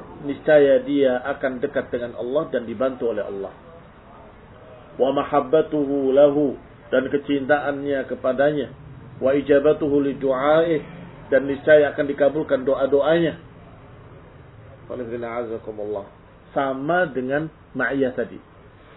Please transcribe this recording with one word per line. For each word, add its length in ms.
niscaya 560
dia 400
akan 400
dekat 320
dengan 240
Allah 320
dan 160
dibantu 480
oleh 100
Allah. 300
Wa 160
mahabbatuhu 1000
lahu, 440
dan 220
kecintaannya 1000
kepadanya. 640
Wa 160
ijabatuhu 680
li 120
du'aih, 680
dan 180
niscaya 460
akan 160
dikabulkan 540
doa-doanya. 760
Sama 580
dengan 380
ma'iyah 400
tadi. 240